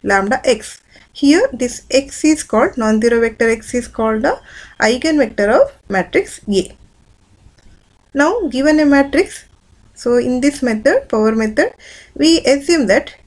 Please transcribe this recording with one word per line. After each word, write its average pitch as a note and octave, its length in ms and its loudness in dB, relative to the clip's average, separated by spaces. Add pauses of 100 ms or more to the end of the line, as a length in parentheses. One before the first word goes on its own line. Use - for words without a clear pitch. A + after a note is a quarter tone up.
lambda G3 420 -2
X. - 380 -2 (300)
Here E4 400 2
this B3 380 -8
X C#4 340 -2
is D4+ 180 2
called, B3+ 340 -2
non-zero A3+ 440 0
vector A3+ 280 -2
X A3+ 240 -4
is A#3+ 160 -4
called A3 340 -2
the F#4 160 -2 (420)
eigenvector A#3+ 680 0
of E4+ 240 2 (160)
matrix F#3+ 520 -2 (120)
A. F#3 240 -2 (1400)
Now E4 360 0
given D4 320 2
a D4+ 40 2
matrix, C#4 600 2 (500)
so A#3+ 220 -2
in B3 260 -2
this C#4 200 0
method, C4 460 0
power A3 260 0
method, A3 380 0 (420)
we D#4+ 260 2
assume C#4 480 0
that G#3+ 260 0 (120)